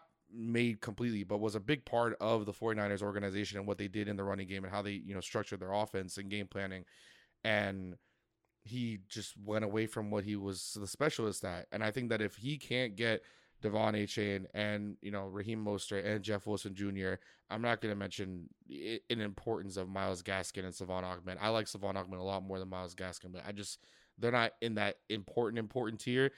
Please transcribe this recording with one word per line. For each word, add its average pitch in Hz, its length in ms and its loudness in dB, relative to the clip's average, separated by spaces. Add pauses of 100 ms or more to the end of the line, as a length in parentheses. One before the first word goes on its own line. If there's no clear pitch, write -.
(360)
made 117 460 2
completely, 110 420 0
but 104 160 0
was 107 160 0
a 107 40 2
big 127 260 0
part 117 340 4
of 107 260 4
the 101 80 -2
forty-niners 104 500 2
organization 101 560 0
and 101 80 -4
what 101 100 0
they 101 100 -2
did 101 200 -2
in 101 100 -2
the 98 60 -2
running 98 240 0
game 95 160 -4
and 92 100 -6
how 104 80 2
they, 101 120 -2 (120)
you 98 80 -6
know, 92 80 -2
structured 104 380 -2
their 92 140 -2
offense 101 440 0
and 98 120 -8
game 101 180 -2
planning. 95 360 -4 (600)
And 98 520 2 (680)
he 117 360 -2 (100)
just - 280 -8
went 107 280 0
away 110 200 2
from 107 240 -2
what 104 140 2
he 104 120 0
was 98 440 -4
the 101 80 -6
specialist 120 560 0
at. 90 280 -4
And 107 120 0
I 107 80 4
think 123 180 -2
that 110 120 4
if 104 140 0
he 139 220 -2
can't 123 380 0
get 113 260 4 (400)
Devon 107 320 4
Achane 104 600 2
and, 104 480 0
you 101 100 -6
know, 98 140 -2
Raheem 104 380 -2
Mostert 101 420 0
and 107 180 2
Jeff 101 240 0
Wilson 101 260 0
Junior, 95 460 0 (300)
I'm 110 120 -2
not 117 200 2
gonna 107 140 0
mention 95 540 -4 (220)
i-, 87 280 -4 (100)
an 117 120 2
importance 98 560 -2
of 92 120 -2
Myles 95 340 0
Gaskin 95 420 -2
and 90 80 -4
Savon 92 300 -2
Ahmed. 92 380 -4
I 107 80 4
like 110 180 2
Savon 98 300 -2
Ahmed 92 220 -4
a 90 40 -4
lot 95 200 0
more 95 160 -4
than 95 100 -6
Myles 92 260 -6
Gaskin, 90 360 -8
but 90 160 -10
I 104 40 -6
just, 101 280 -8 (380)
they're 117 140 2
not 117 200 6 (100)
in 113 140 0
that 101 220 2 (120)
important, 110 500 0
important 110 400 -2
tier. 131 380 4